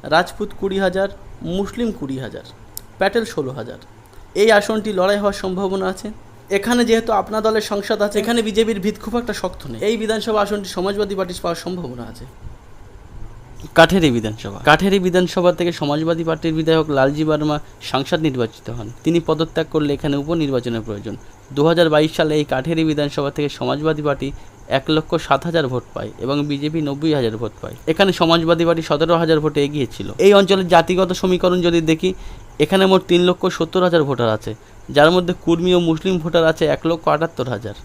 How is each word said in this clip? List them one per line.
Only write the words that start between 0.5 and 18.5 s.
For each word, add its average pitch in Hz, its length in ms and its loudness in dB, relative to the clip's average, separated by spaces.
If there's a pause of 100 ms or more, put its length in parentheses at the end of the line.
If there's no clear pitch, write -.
কুড়ি 190 240 -2
হাজার, 190 240 0 (500)
মুসলিম 226 300 -4 (100)
কুড়ি 135 260 -6
হাজার, - 220 -12 (520)
প্যাটেল 202 340 0
ষোলো 135 260 -4
হাজার। 120 200 -12 (640)
এই 220 60 6 (100)
আসনটি 214 400 -2
লড়াই 202 240 2
হওয়ার 202 200 0
সম্ভাবনা 190 500 -2
আছে। 196 160 -10 (500)
এখানে 240 300 2
যেহেতু 226 240 2
আপনা 208 340 -2
দলের 220 240 2
সংসদ 202 360 -2
আছে, 202 160 -4
এখানে 233 260 0
বিজেপির 208 360 0
ভিত 208 200 -2
খুব 214 160 -8
একটা 220 220 -6
শক্ত 180 280 -8
নেই। 113 180 -10
এই 226 140 2
বিধানসভা 214 420 -2
আসনটি 196 320 -4
সমাজবাদী 202 420 -2
পার্টির 180 260 -6
পাওয়ার 170 200 -4
সম্ভাবনা 147 460 -8
আছে। - 140 -16 (1500)
কাঠেরি 165 380 6
বিধানসভা, 107 420 -6 (100)
কাঠেরি 190 380 4
বিধানসভা 180 520 2
থেকে 175 220 0
সমাজবাদী 160 480 -2
পার্টির 160 300 -2
বিধায়ক 160 280 2 (100)
লালজি 143 340 2
বার্মা 151 260 0 (340)
সাংসদ 139 360 -2
নির্বাচিত 123 400 -4 (100)